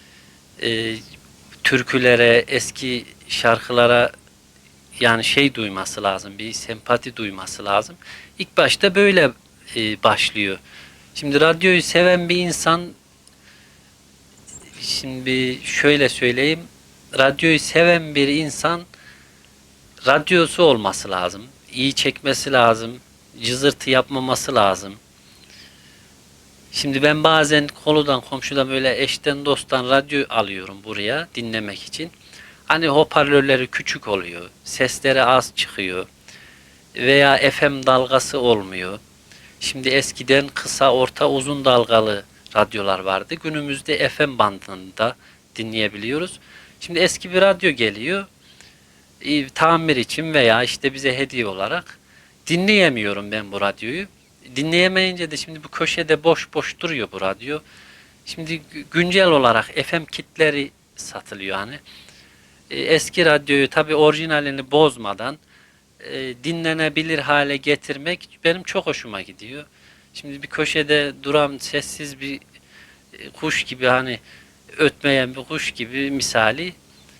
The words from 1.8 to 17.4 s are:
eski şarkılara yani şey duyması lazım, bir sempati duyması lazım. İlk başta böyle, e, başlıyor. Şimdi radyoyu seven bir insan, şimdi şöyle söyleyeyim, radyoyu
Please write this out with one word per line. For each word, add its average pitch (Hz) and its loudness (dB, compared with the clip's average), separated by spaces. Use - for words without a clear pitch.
eski 127 -6
şarkılara 120 2
yani 117 4
şey 143 2
duyması 98 -8
lazım, 98 -4
bir 110 -12
sempati 117 -4
duyması 98 -10
lazım. 104 -2
İlk - -10
başta 175 2
böyle, 190 6
e, 107 -4
başlıyor. 104 0
Şimdi 143 0
radyoyu 170 4
seven 175 2
bir 175 0
insan, 175 0
şimdi 131 -4
şöyle 143 4
söyleyeyim, 131 0
radyoyu 139 4